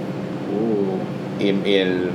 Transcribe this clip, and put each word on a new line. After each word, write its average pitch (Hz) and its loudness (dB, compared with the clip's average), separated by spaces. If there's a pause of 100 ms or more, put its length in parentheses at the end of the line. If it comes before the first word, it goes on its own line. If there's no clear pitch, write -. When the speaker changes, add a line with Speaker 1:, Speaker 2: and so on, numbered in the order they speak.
(500)
Speaker 1:
Uh. 98 0
Speaker 2:
Y, 98 2
y 98 4
el 92 2